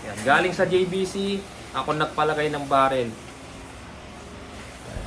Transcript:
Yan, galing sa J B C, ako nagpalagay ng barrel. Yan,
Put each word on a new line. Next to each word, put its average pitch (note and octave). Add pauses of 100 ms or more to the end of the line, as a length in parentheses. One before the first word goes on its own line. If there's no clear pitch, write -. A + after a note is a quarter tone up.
Yan, G#2
galing E3
sa G3
J F3+
B F#3+
C, G3 (320)
ako D3
nagpalagay D3+
ng D3
barrel. C3+ (1800)
Yan, G#2